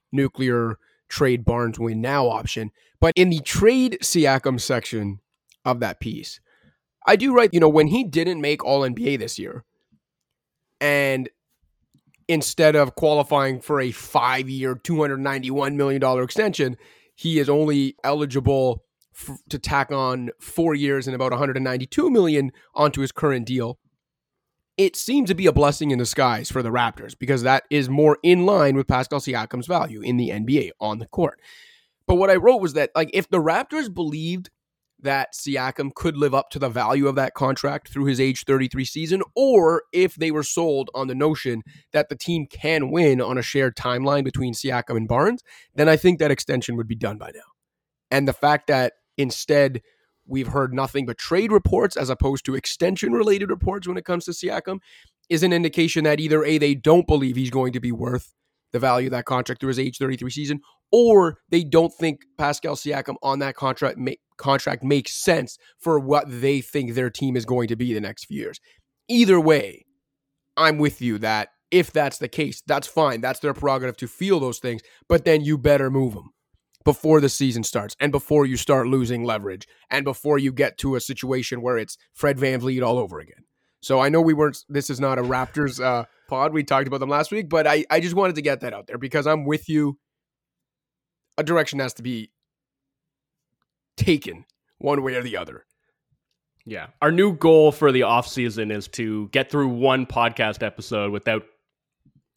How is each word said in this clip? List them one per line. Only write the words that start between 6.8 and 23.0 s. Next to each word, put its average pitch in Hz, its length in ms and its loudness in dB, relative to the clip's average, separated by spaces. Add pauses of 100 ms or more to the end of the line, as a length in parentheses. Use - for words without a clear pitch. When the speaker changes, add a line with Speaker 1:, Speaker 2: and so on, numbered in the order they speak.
Speaker 1:
I 208 100 8
do 247 200 2
write, 233 180 6
you 175 60 4
know, 160 100 8
when 151 160 6
he 214 180 0
didn't 165 380 -2
make 147 240 -2
All 139 180 2
N 127 100 -2
B 226 160 -4
A 139 80 0
this 107 200 -8
year, 98 260 -12 (1160)
and 139 480 0 (960)
instead 156 480 4
of 143 200 2
qualifying 139 640 0
for 147 180 -2
a 127 120 -2
five-year, 131 840 -2
two 165 240 -4
hundred 139 200 0
ninety-one 139 580 -4
million 139 240 0
dollar 127 220 2
extension, 147 540 -2 (380)
he 160 240 0
is 139 100 0
only 143 540 2
eligible 135 800 0 (320)
f-, - 220 -16 (120)
to 143 100 -8
tack 139 320 -2
on 127 380 -4 (100)
four 165 340 -2
years 139 340 -2
and 127 80 -6
about 131 180 -2
a 120 40 -2
hundred 135 200 -2
and 131 60 -4
ninety-two 131 460 -2
million 156 420 4 (220)
onto 147 280 0